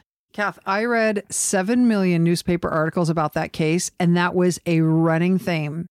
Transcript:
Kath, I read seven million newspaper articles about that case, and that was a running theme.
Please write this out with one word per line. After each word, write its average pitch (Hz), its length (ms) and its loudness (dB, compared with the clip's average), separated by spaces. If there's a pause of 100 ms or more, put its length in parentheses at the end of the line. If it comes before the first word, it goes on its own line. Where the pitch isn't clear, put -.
(320)
Kath, 202 340 -6
I 202 200 -2
read 220 440 0
seven 233 580 0
million 185 360 2
newspaper 175 460 0
articles 160 400 0
about 156 240 -2
that 165 180 -4
case, 165 480 -2
and 175 160 2
that 175 200 0
was 180 320 0
a 165 140 2
running 165 580 2
theme. 160 520 -6